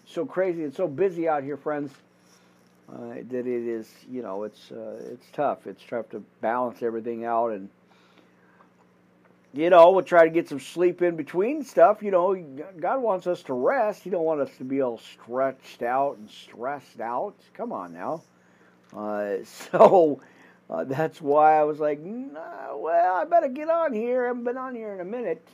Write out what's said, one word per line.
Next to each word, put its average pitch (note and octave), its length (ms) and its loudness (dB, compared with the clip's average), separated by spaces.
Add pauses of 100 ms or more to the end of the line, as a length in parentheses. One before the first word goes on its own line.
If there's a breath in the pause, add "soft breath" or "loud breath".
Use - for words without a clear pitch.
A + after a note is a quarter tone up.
so E3 220 -6
crazy E3+ 380 -2
and C#3 100 -8
so F#3+ 120 -4
busy E3+ 420 -2
out D3 140 0
here, C#3 140 -8
friends, D3 360 -6 (1000 soft breath)
uh, A#2+ 220 -14 (160)
that B2+ 160 -6
it - 0 -
is, A#2 440 -4 (200)
you B2+ 100 -10
know, G2+ 220 -8
it's, - 280 -14
uh, A2 300 -14 (100)
it's B2 220 -18
tough. C#3 340 -2
It's G2 220 -16
tough A#2 220 -6
to G#2+ 120 -12 (200)
balance A#2+ 400 -2
everything A#2 420 -6
out, A#2 240 0
and, G2 220 -8 (1800 soft breath)
you D#3+ 160 2
know, F3 220 12
we'll F#3 120 4
try E3+ 200 8
to E3 60 2
get E3 180 -2
some D3 100 -6
sleep F3 420 -2
in F3 140 2
between G3 480 -4
stuff. G3 400 6
You G#3 80 -4
know, F#3 240 2
G-, D3+ 300 -12 (160)
God G#3+ 200 -2
wants F#3+ 280 -2
us F3 160 -2
to - 80 -6
rest. G#3 500 0
He F3+ 80 -10
don't F3 140 -2
want D#3+ 160 -2
us B2+ 180 -4
to C#3+ 60 -14
be C3+ 160 -4
all A#2+ 180 -2
stretched - 840 -8
out C3 340 -2
and G#2 100 -20
stressed B2+ 720 -12
out. C3 360 -6 (180)
Come A#3 160 -10
on F#2 240 -10
now. A2+ 260 -8 (720 soft breath)
Uh, G#2 460 -6
<laughs> - 40 -14
so, D3 760 4 (480 loud breath)
uh, - 140 -6
that's D#3 400 -4
why D3+ 360 6
I D#3 40 4
was D3+ 160 -2
like, D3+ 220 -2
"Nah, B3 760 -12
well, E3+ 380 2
I E4+ 120 0
better E4+ 220 4
get D4+ 220 -6
on E4 220 0
here. A#3+ 320 -2
I - 40 -2
haven't B3 160 -6
been B3 140 -4
on C4 160 -8
here A3 180 -10
in F#3+ 80 -10
a F3 40 -8
minute." F#3+ 500 -6